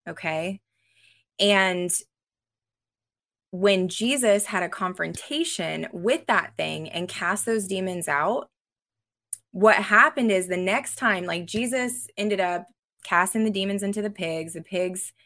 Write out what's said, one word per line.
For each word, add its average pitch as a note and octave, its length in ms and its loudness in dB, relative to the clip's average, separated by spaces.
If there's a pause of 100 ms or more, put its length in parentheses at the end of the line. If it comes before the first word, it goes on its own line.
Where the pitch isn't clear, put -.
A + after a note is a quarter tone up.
Okay? E3 540 -4 (760)
And F#3+ 540 4 (1600)
when F#3 380 4
Jesus A3+ 560 2
had F#3 180 -2
a F3 60 -4
confrontation F3 1200 -4
with A#3 360 -2
that G3 280 0
thing D#3 320 -4
and F3 220 -6
cast F#3+ 360 -2
those A3 220 -2
demons F#3 400 -4
out, D#3+ 400 0 (1040)
what G3+ 240 6
happened A3+ 560 4
is F#3 160 2
the F3+ 80 -4
next G3 400 -2
time, G3 300 0
like, E3+ 200 -6
Jesus B3 680 -4
ended G#3 240 -2
up F3+ 280 -2 (340)
casting F#3+ 440 2
the A3 40 2
demons G3 320 -2
into G3+ 200 -4
the G#3 80 -2
pigs. E3 440 -6
The E3 80 -10
pigs, F#3 520 -4 (120)